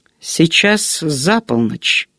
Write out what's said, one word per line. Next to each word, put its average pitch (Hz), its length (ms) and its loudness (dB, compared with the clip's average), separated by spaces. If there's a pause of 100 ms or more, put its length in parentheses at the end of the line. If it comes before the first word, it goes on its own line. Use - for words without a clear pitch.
(200)
"Сейчас - 800 0
за 160 420 0
полночь. - 760 -2